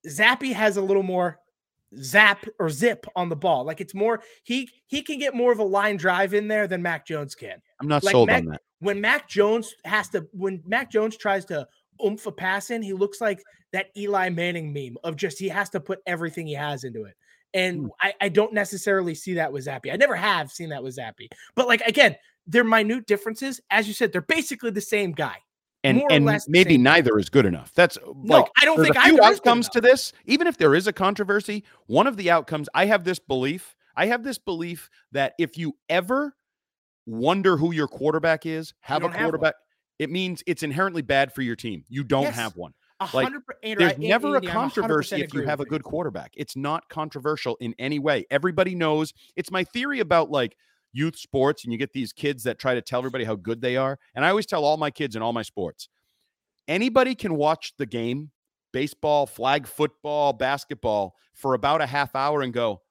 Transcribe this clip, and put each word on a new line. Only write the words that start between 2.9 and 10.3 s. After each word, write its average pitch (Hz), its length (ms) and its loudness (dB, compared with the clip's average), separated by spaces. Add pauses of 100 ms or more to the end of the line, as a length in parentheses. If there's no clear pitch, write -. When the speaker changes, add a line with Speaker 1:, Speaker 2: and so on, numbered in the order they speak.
Speaker 1:
on 180 120 -2
the 165 80 -4
ball. 147 280 0
Like, 160 160 -8
it's 180 140 -12
more, 220 280 0 (200)
he, 247 260 -4 (180)
he 294 160 -6
can 294 160 -8
get 277 160 -4
more 247 180 2
of 220 60 0
a 220 60 0
line 202 320 2
drive 185 380 0
in 208 140 0
there 214 180 0
than 180 160 -4
Mac 170 240 -4
Jones 147 280 -8
can. 98 260 -14 (200)
Speaker 2:
I'm 143 80 -6
not 147 160 2
Speaker 1:
Like, 196 80 4
Speaker 2:
sold 226 160 8
Speaker 1:
Mac - 140 2
Speaker 2:
on 160 80 -6
that. 151 120 -10 (180)
Speaker 1:
when 202 200 -2
Mac 247 280 0
Jones 214 460 0 (100)
has 202 260 -2
to, 170 220 -6